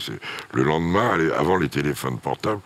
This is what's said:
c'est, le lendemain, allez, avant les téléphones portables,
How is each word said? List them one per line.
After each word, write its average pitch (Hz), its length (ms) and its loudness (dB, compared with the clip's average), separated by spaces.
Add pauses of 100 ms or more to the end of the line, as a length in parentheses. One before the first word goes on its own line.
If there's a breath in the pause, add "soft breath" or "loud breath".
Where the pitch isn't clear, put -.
c'est, - 200 -4 (320 loud breath)
le 64 100 2
lendemain, 85 500 2
allez, 82 200 2
avant 80 240 2
les 82 120 2
téléphones 67 520 -2
portables, 87 460 -4